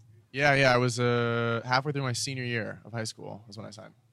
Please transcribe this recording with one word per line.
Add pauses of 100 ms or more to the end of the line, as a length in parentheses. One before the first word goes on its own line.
(320)
Yeah,
yeah.
I
was,
uh,
halfway
through
my
senior
year
of
high
school
is
when
I
signed. (180)